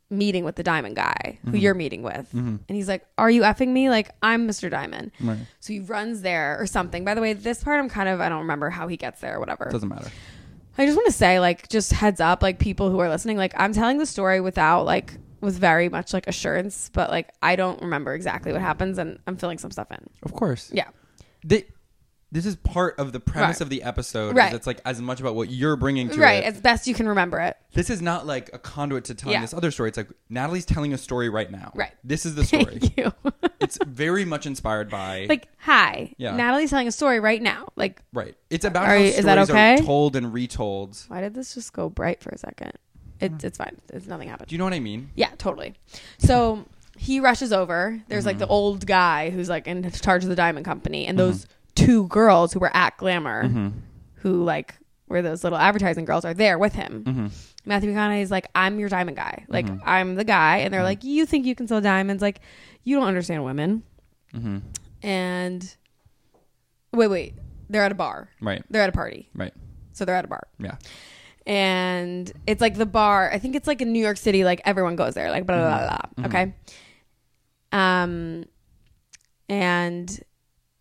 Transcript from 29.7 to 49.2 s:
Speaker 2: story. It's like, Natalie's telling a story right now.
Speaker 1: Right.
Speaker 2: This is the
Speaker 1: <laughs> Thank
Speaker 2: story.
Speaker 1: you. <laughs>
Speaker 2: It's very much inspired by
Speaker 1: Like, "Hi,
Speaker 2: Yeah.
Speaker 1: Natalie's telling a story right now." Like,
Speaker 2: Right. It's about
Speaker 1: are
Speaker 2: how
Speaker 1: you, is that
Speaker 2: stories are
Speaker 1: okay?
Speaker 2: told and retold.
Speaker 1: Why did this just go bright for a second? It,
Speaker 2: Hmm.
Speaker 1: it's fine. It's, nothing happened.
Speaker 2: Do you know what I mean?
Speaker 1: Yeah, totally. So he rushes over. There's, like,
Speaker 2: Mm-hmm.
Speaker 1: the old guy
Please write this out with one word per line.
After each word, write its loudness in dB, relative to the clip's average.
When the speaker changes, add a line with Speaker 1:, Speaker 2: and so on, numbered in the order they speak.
Speaker 2:
story. -4
It's -10
like, -8
Natalie's -6
telling -2
a -4
story -4
right -4
now. -16
Speaker 1:
Right. -4
Speaker 2:
This -4
is -6
the 0
Speaker 1:
<laughs> -
Thank 4
Speaker 2:
story. 2
Speaker 1:
you. 0
<laughs> -18
Speaker 2:
It's -2
very -2
much -6
inspired -4
by -6
Speaker 1:
Like, 0
"Hi, 2
Speaker 2:
Yeah. -4
Speaker 1:
Natalie's 2
telling 0
a -2
story 2
right 2
now." -4
Like, -4
Speaker 2:
Right. -6
It's -2
about 0
Speaker 1:
are 4
Speaker 2:
how 6
Speaker 1:
you, 6
is 2
that 8
Speaker 2:
stories -2
are 4
Speaker 1:
okay? 4
Speaker 2:
told 4
and -2
retold. -6
Speaker 1:
Why -8
did -6
this -12
just -14
go -6
bright -4
for -14
a -12
second? -14
It, -2
Speaker 2:
Hmm. -10
Speaker 1:
it's -10
fine. -12
It's, -14
nothing -12
happened. -16
Speaker 2:
Do -8
you -6
know -2
what -2
I -4
mean? -8
Speaker 1:
Yeah, 0
totally. -6
So 4
he -2
rushes 4
over. 0
There's, -2
like, 0
Speaker 2:
Mm-hmm. -10
Speaker 1:
the 0
old 2
guy 4